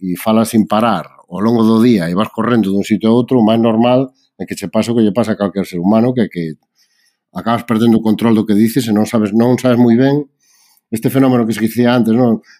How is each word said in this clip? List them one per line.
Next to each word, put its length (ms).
e 160
falas 320
sin 160
parar 400
ao 80
longo 240
do 160
día 320
e 80
vas 160
correndo 320
dun 160
sitio 240
a 80
outro, 240
o 80
máis 160
normal 480
é 160
que 80
che 80
pase 240
o 80
que 80
lle 80
pasa 220
a 40
calquer 220
ser 160
humano, 320
que 160
é 60
que 260
acabas 320
perdendo 320
o 40
control 280
do 160
que 80
dices 320
e 60
non 100
sabes, 240
non 320
sabes 160
moi 160
ben 320
este 240
fenómeno 320
que 80
se 80
dicía 320
antes, 240
non? 240